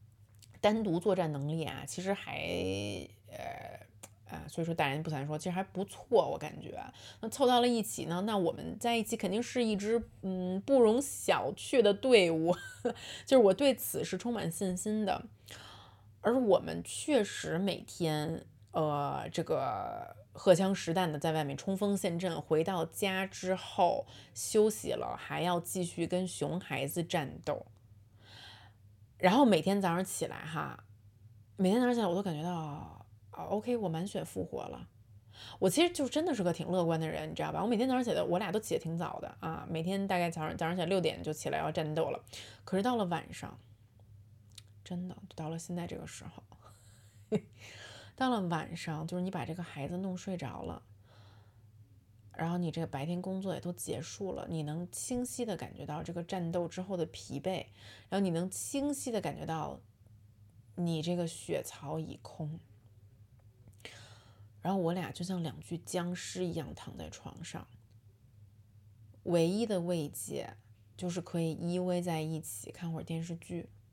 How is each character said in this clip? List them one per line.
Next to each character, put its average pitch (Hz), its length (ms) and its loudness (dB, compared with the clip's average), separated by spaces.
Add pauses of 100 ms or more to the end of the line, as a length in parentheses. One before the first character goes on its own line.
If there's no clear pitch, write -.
(600)
单 214 200 4
独 180 160 2
作 185 160 4
战 175 200 2
能 143 160 -4
力 160 160 -2
啊， 131 200 -8
其 - 160 -8
实 190 120 0
还， - 240 -6 (960)
呃， - 1040 -14
啊， - 120 -10
所 - 140 -4
以 160 40 -2
说 170 80 -2
大 156 160 2
言 147 120 0
不 160 80 -6
惭 143 160 -4
说， 151 120 -4
其 156 80 -8
实 190 60 -2
还 185 120 -2
不 190 220 -6
错， 180 440 2
我 151 80 -2
感 - 240 -8
觉。 - 160 -12 (440)
那 226 80 -6
凑 254 180 4
到 247 140 6
了 247 60 6
一 233 140 4
起 - 240 -6
呢， 170 220 -2
那 220 100 0
我 170 140 2
们 - 260 -6
在 233 200 2
一 226 60 2
起 220 120 -4
肯 202 160 0
定 214 100 2
是 240 220 0
一 220 140 2
支， 220 260 2 (180)
嗯， 185 400 -2
不 269 200 8
容 233 200 8
小 143 540 2
觑 - 260 4
的 202 120 8
队 202 380 8
伍。 165 240 4 (280)
<laughs> - 420 -6
就 269 120 10
是 240 60 12
我 190 100 10
对 269 220 6
此 - 300 -4
是 185 120 -2
充 240 160 -2
满 170 180 -2
信 180 240 -2
心 214 300 0
的。 - 200 0 (960)
而 240 160 6
我 220 220 8
们 170 240 -4
确 - 400 4
实 160 340 -2
每 185 200 2
天， 156 680 -2 (260)
呃， 143 600 0
这 165 100 0
个 135 720 -2 (160)
荷 - 240 8
枪 190 180 4
实 170 200 -2
弹 180 180 2
地 151 80 -4
在 160 140 2
外 156 100 2
面 139 140 -4
冲 196 180 -2
锋 202 220 2
陷 170 200 0
阵， 170 240 -2
回 156 220 4
到 170 220 0
家 190 400 0
之 185 280 -2
后 - 520 2 (280)
休 214 360 4
息 - 220 -4
了， 58 280 -4
还 147 220 -4
要 175 180 2
继 175 240 -2
续 175 240 -2
跟 180 180 0
熊 160 320 -2
孩 139 300 -4
子 170 160 -2
战 156 400 -2
斗。 - 220 -4 (1500)
然 180 180 6
后 285 80 10
每 196 180 8
天 202 200 2
早 190 80 4
上 185 160 2
起 - 220 -4
来 - 100 -8
哈， 151 480 -6 (720)
每 185 140 4
天 233 100 6
早 247 40 4
上 247 80 4
起 233 60 0
来 214 80 2
我 175 80 2
都 202 80 0
感 185 100 -2
觉 151 80 -4
到， 175 120 -2
啊， 156 520 -8 (260)
OK， 208 440 -2
我 208 140 0
满 165 180 -2
血 185 160 -4
复 180 220 -6
活 - 180 -6
了。 - 240 -10 (720)
我 190 100 4
其 226 120 4
实 349 120 4
就 294 160 0
真 311 160 0
的 320 100 2
是 208 80 0
个 175 80 2
挺 170 160 -4
乐 180 160 2
观 165 160 2
的 160 80 -2
人， 156 220 -4
你 160 40 -8
知 160 80 -4
道 156 80 -2
吧？ 165 120 -2
我 196 60 0
每 233 100 2
天 247 100 2
早 262 60 2
上 254 100 2
起 233 80 0
来， 175 100 4
我 170 180 2
俩 190 120 -2
都 214 80 0
起 - 140 -4
得 160 60 2
挺 165 180 -4
早 170 240 -4
的 - 180 -10
啊， - 300 -6
每 160 120 -2
天 196 240 0
大 190 120 2
概 175 120 2
早 165 120 -4
上， 160 160 -4
早 165 80 0
上 170 100 0
起 185 60 0
来 160 40 0
六 190 140 2
点 - 240 0
就 156 80 -2
起 - 180 -6
来 147 100 0
要 156 120 -2
战 156 240 -2
斗 160 140 2
了。 - 120 -4 (440)
可 - 100 -2
是 196 80 2
到 247 140 2
了 208 80 0
晚 175 280 -4
上， - 240 -12 (1300)
真 180 240 -6
的， 180 80 -10 (200)
到 156 120 -6
了 165 100 -4
现 165 160 -8
在 175 140 -2
这 170 80 -8
个 - 100 -10
时 - 200 -12
候， - 180 -16 (840)
<laughs> 214 100 2 (800)
到 262 120 2
了 233 120 2
晚 165 340 -2
上， 160 320 -4
就 180 80 -6
是 180 80 -2
你 190 80 -2
把 170 140 -4
这 160 100 -6
个 180 80 -6
孩 147 240 -6
子 175 80 -6
弄 185 220 -4
睡 185 180 -6
着 147 280 -6
了， - 180 -8 (1500)
然 165 140 -2
后 175 80 -2
你 175 120 -2
这 165 120 -4
个 160 60 -2
白 139 180 -4
天 175 160 -2
工 190 200 -4
作 190 120 -4
也 - 80 -6
都 175 100 -4
结 - 300 -6
束 185 320 -8
了， - 160 -8
你 160 140 -4
能 160 280 -6
清 247 340 -4
晰 240 200 -6
地 208 100 -2
感 - 180 -8
觉 - 120 -12
到 151 180 -6
这 147 80 -8
个 180 100 -6
战 170 300 -2
斗 175 160 0
之 185 140 -8
后 190 160 -4
的 170 80 0
疲 - 340 -8
惫， 185 280 -2 (420)
然 190 100 2
后 - 0 -
你 190 120 2
能 170 180 0
清 285 440 -2
晰 277 160 -6
地 220 120 0
感 - 160 -4
觉 - 80 -8
到 147 340 -4 (960)
你 170 260 0
这 175 140 0
个 175 100 0
血 165 380 -4
槽 - 340 -8
已 - 240 -8
空。 156 380 -8 (2000)
然 180 120 0
后 196 60 2
我 170 140 2
俩 180 180 -4
就 - 120 -8
像 180 180 -2
两 165 200 -6
具 170 160 -6
僵 175 380 -2
尸 180 300 -4
一 170 100 -2
样 156 200 -6
躺 - 220 -12
在 160 120 -10
床 - 340 -14
上， - 240 -10 (1600)
唯 170 240 4
一 208 180 2
的 202 160 2
慰 170 280 0
藉 - 460 -8 (420)
就 180 120 -4
是 170 120 -2
可 - 180 -4
以 165 140 0
依 175 260 -2
偎 180 220 0
在 170 200 0
一 156 200 -2
起 - 300 -10
看 170 200 -8
会 160 80 -4
儿 160 40 -8
电 165 200 -4
视 170 140 -6
剧。 - 320 -8 (240)